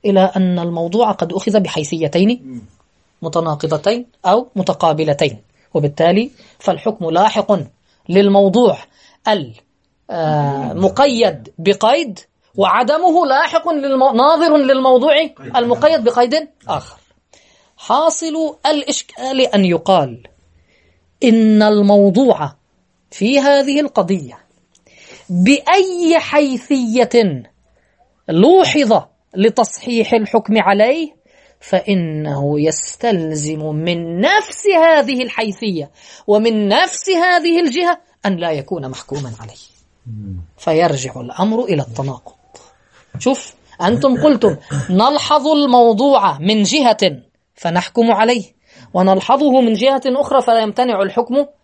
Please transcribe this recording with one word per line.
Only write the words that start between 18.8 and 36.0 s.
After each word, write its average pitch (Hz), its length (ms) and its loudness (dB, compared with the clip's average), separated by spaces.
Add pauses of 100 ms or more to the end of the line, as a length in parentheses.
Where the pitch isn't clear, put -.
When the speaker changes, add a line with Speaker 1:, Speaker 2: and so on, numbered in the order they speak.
Speaker 1:
أن 208 240 2
يقال 165 580 0 (1000)
إن 220 400 4
الموضوع 202 920 2 (560)
في 254 280 0
هذه 277 400 2
القضية 180 580 -4 (920)
بأي 330 880 2
حيثية 240 1200 0 (840)
لوحظ 240 720 4 (340)
لتصحيح 220 800 -2
الحكم 220 480 0
عليه 226 540 0 (440)
فإنه 151 1000 -2
يستلزم 156 1080 -4
من 170 540 -6
نفس 403 480 -2
هذه 311 560 2
الحيثية 202 680 -6 (360)